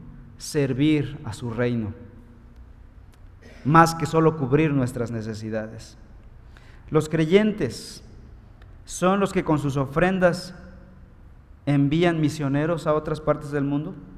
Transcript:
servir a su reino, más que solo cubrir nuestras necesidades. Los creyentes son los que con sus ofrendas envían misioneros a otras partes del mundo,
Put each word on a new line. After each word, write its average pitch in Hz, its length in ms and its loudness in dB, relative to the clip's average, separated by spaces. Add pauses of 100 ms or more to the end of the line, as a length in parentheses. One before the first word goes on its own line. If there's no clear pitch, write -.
(360)
servir 143 880 0
a 98 80 -6
su 120 180 -8
reino, 117 440 -2 (1700)
más 165 320 6
que 156 120 -4
solo 160 320 2
cubrir 143 340 2
nuestras 123 380 -2
necesidades. 110 880 -8 (920)
Los 156 220 0
creyentes 165 920 0 (840)
son 190 340 0
los 190 140 0
que 185 100 0
con 151 140 2
sus 139 180 -2
ofrendas 170 800 2 (1120)
envían 156 560 2
misioneros 147 640 0
a 156 80 2
otras 156 260 -2
partes 151 300 -2
del 143 140 -2
mundo, 147 300 -4 (240)